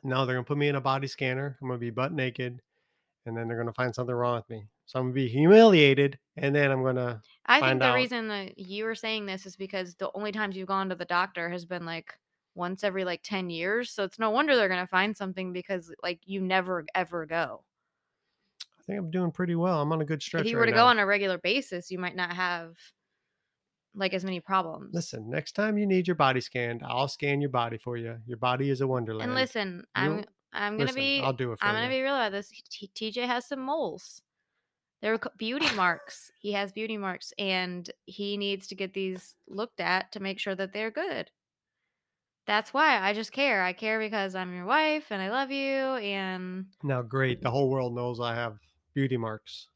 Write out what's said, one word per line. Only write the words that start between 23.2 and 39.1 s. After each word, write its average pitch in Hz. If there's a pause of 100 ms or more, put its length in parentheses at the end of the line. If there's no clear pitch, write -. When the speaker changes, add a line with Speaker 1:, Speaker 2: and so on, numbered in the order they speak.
Speaker 2:
like, 190
as 185
many 185
problems. 180
Speaker 1:
Listen, 123
next 151
time 208
you 208
need 185
your 180
body 131
scanned, 120
I'll 127
scan 143
your 143
body 117
for 120
you. 117
Your 120
body 127
is 131
a 135
wonderland. 113
Speaker 2:
And 247
listen, 214 (100)
I'm, -
Speaker 1:
You, 202 (260)
Speaker 2:
I'm 208
gonna 240
Speaker 1:
listen, -
Speaker 2:
be, 277
Speaker 1:
I'll 135
do 123
it 110
Speaker 2:
I'm 208
Speaker 1:
for -
Speaker 2:
gonna 233
Speaker 1:
you. 262
Speaker 2:
be 262
real 269
about 226
this. 202 (200)
T-, -
T 220
J 240
has 247
some 269
moles. 262 (800)
They're 220
c-, -
beauty 269
Speaker 1:
<laughs> -
Speaker 2:
marks. 180
He 208
has 202
beauty 220
marks, 190
and 185 (160)
he 202
needs 196
to 190
get 190
these 185 (120)